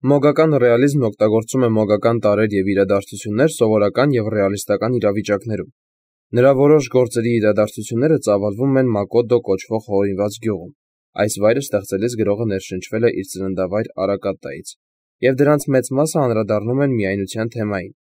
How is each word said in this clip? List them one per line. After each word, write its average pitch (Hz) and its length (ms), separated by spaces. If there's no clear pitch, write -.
Մոգական 147 500
ռեալիզմն 127 500
օգտագործում 110 600
է 117 60
մոգական 107 480
տարրեր 107 340
և 98 160
իրադարձություններ 101 800
սովորական 110 600
և 113 180
ռեալիստական 104 680
իրավիճակներում։ 101 760
Նրա 123 200
որոշ 143 360
գործերի 120 440
իրադարձությունները 107 880
ծավալվում 104 560
են 131 140
Մակոդո 113 520
կոչվող 107 440
հորինված 101 540
գյուղում։ 92 340
Այս 104 200
վայրը 113 260
ստեղծելիս 104 540
գրողը 107 300
ներշնչվել 98 580
է 117 60
իր - 180
ծննդավայր 95 680
Արակատայից, 95 800
և 131 140
դրանց 143 300
մեծ 131 240
մասը 151 280
անդրադառնում 113 640
են 139 120
միայնության 101 580
թեմային։ 104 480